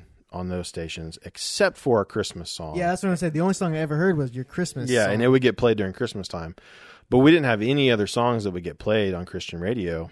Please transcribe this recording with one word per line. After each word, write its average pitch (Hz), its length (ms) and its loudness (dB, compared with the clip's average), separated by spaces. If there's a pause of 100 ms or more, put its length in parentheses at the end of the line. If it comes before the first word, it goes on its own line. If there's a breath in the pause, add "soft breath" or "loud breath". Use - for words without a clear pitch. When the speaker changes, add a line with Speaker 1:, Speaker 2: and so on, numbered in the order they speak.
(300)
Speaker 1:
on 90 180 -8
those 90 180 -6
stations - 560 -10
except - 540 -4
for 117 240 2
a 95 40 -4
Christmas - 460 -6
song. - 260 -10
Speaker 2:
Yeah, 175 120 -2
that's 180 140 -4
what 196 80 0
I 180 40 0
said. 165 180 -4
The 151 80 -2
only 185 140 2
song 165 200 -2
I 156 40 -4
ever 151 180 -4
heard 175 200 2
was 131 160 -2
your 127 120 -8
Christmas 131 440 -6
Speaker 1:
Yeah, 117 160 4
Speaker 2:
song. 98 100 0
Speaker 1:
and 113 80 2
it 123 60 6
would 131 120 8
get 120 160 4
played 113 200 4
during 95 160 -2
Christmas 107 340 -6
time. 85 280 -10 (540 loud breath)
But 123 100 4
we 143 120 8
didn't 165 140 6
have 113 160 2
any 135 280 2
other 107 180 2
songs 120 360 0
that 101 80 -2
would 87 140 -8
get 82 120 -8
played 107 360 0
on 90 120 -6
Christian 87 360 -10
radio. 87 500 -4